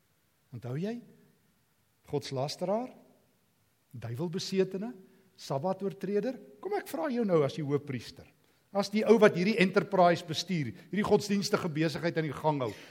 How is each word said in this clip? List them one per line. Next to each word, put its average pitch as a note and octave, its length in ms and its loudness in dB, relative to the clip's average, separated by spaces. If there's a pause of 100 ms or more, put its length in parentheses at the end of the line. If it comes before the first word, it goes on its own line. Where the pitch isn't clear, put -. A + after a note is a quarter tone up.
(520)
Onthou B2 300 -10
jy? A3 160 -6 (1120)
Godslasteraar, E3+ 800 -2 (1040)
duiwelbesetene, F#3 1000 -4 (500)
Sabbatoortreder. F#3+ 960 -4 (240)
Kom G4+ 160 -4
ek - 140 -6
vra D#4+ 220 -4
jou A#3+ 120 0
nou F3+ 200 4
as C3 120 -4
die D#3 80 -4
hoëpriester, C3+ 600 -4 (500)
as G3 140 0
die G#3+ 180 0
ou A3+ 100 8
wat G#3 160 8
hierdie F#3 280 2
enterprise F3+ 640 4
bestuur, D#3 420 -4 (220)
hierdie G3 160 0
godsdienstige G3+ 640 2
besigheid D#3 480 0
aan D#3+ 100 -2
die B2+ 60 -6
gang D3+ 280 0
hou, A2+ 60 -2 (220)